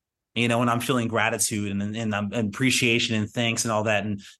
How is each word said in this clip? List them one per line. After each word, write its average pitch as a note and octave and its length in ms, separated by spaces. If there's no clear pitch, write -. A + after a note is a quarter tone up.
you A#2 140
know, A#2 100
when A#2+ 120
I'm A#2+ 100
feeling B2 280
gratitude A2 640
and, G2+ 240
and, A2 200
um, G2+ 180
and A2 200
appreciation A#2+ 640
and G#2 140
thanks A#2 340
and A#2 80
all G#2+ 120
that, G#2 220
and G2+ 160